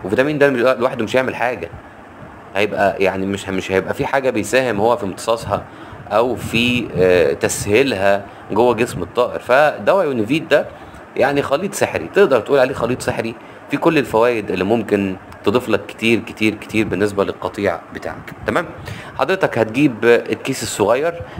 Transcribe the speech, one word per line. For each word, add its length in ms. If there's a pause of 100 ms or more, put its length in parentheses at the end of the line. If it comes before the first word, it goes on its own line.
وفيتامين 340
د 60
لوحده 600
مش 120
هيعمل 200
حاجة. 340 (880)
هيبقى 480
يعني 220
مش، 240
مش 220
هيبقى 220
في 120
حاجة 240
بيساهم 500
هو 180
في 80
امتصاصها 580 (480)
أو 240
في، 520 (100)
آه، 360
تسهيلها 920 (260)
جوه 240
جسم 260
الطائر. 380
فدواء 680
يونيفيت 460
ده 140 (500)
يعني 260
خليط 320
سحري، 400
تقدر 260
تقول 200
عليه 140
خليط 280
سحري 340 (360)
في 60
كل 200
الفوائد 540
اللي 120
ممكن 520 (280)
تضيف 260
لك 160
كتير، 340
كتير، 360
كتير 320
بالنسبة 360
للقطيع 560 (140)
بتاعك، 400 (140)
تمام؟ 180 (540)
حضرتك 380
هتجيب 460
الكيس 600
الصغير، 580 (180)